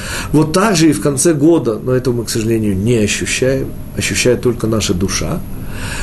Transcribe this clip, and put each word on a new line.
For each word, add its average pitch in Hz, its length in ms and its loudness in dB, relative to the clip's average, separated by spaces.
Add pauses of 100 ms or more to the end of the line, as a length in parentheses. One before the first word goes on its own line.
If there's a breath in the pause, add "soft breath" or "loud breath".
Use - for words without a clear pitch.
(320 loud breath)
вот 151 220 2
так 190 220 2
же 160 140 6
и 143 40 4
в 147 80 -6
конце 147 320 2
года, 139 480 2
но 127 120 -2
этого 127 220 0
мы, 117 100 -2
к - 40 -8
сожалению, 110 480 0
не 113 200 2
ощущаем, 127 720 0 (280)
ощущает - 440 0
только 120 260 0
наша 107 260 0
душа, 87 460 -2 (640 loud breath)